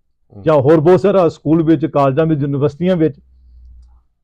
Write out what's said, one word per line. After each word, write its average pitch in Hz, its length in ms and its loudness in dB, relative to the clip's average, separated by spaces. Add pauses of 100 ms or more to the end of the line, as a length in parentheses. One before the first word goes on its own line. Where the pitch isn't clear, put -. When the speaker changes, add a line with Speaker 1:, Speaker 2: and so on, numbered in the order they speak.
(340)
Speaker 1:
ਹੂੰ। 101 80 -20
Speaker 2:
ਜਾਂ 156 120 0
ਹੋਰ 151 260 2
ਬਹੁਤ 175 200 2
ਸਾਰਾ 185 280 0
ਸਕੂਲ 156 340 -2
ਵਿੱਚ, 156 240 0
ਕਾਲਜਾਂ 143 400 0
ਵਿੱਚ, 160 140 -2
ਯੂਨੀਵਰਸਿਟੀਆਂ 143 560 -4
ਵਿੱਚ, 156 240 -2 (1040)